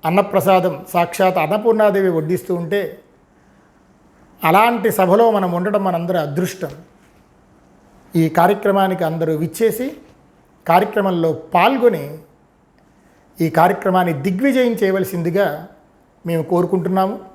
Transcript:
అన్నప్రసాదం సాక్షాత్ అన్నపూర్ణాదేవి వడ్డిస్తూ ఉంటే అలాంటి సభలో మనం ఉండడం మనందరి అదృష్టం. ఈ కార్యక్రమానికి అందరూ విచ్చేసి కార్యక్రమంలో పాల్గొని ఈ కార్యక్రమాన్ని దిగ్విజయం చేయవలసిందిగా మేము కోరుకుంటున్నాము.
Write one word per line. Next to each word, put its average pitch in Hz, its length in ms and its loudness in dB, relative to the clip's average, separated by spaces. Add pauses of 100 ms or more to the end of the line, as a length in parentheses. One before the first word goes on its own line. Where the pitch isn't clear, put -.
అన్నప్రసాదం 185 880 2
సాక్షాత్ 180 460 0
అన్నపూర్ణాదేవి 202 720 2
వడ్డిస్తూ 165 440 -2
ఉంటే 170 460 -6 (1400)
అలాంటి 214 460 4
సభలో 202 400 4
మనం 190 220 0
ఉండడం 190 320 -2
మనందరి 175 340 -2
అదృష్టం. 156 520 -6 (1500)
ఈ 165 120 2
కార్యక్రమానికి 190 760 0
అందరూ 160 320 -4
విచ్చేసి 220 560 -4 (760)
కార్యక్రమంలో 180 640 0
పాల్గొని 180 840 0 (1200)
ఈ 160 100 0
కార్యక్రమాన్ని 180 640 2
దిగ్విజయం 233 600 0
చేయవలసిందిగా 185 960 -2 (580)
మేము 165 160 -2
కోరుకుంటున్నాము. 180 800 0 (140)